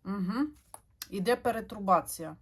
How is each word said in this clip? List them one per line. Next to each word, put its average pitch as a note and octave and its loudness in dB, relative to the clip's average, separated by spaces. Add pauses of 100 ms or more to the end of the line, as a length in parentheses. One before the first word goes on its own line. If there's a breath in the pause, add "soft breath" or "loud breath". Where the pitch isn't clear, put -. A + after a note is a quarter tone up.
Угу. G3+ -2 (640)
Іде G3+ 2
перетрубація. G3 0